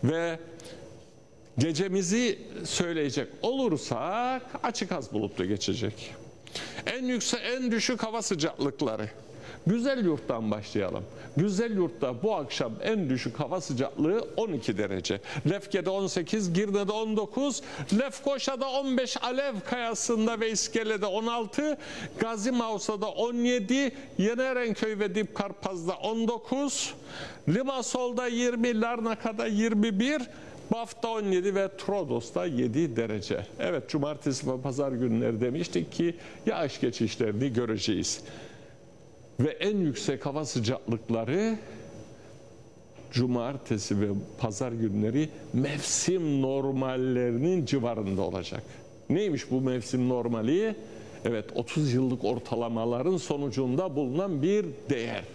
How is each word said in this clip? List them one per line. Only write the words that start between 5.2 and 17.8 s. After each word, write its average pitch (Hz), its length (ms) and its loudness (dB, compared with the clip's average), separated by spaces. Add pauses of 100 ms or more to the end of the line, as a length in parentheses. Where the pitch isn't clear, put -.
geçecek. 98 680 -2 (720)
En 254 200 -4
yüksek, 247 360 0 (140)
en 254 160 0
düşük 233 320 0
hava 226 180 -2
sıcaklıkları. 139 880 0 (580)
Güzel 240 380 2
Yurt'tan 117 460 0
başlayalım. 101 520 -2 (340)
Güzel 208 380 2
Yurt'ta 139 480 0
bu 214 120 2
akşam 131 360 -2 (120)
en 196 260 2
düşük 127 300 0
hava 151 220 0
sıcaklığı 156 680 2 (100)
on 214 160 0
iki 113 240 -2
derece. 95 440 0 (280)
Lefke'de 190 400 0
on 196 180 0
sekiz, 180 460 0
Girne'de 202 380 2
on 220 260 0
dokuz, 226 440 0 (380)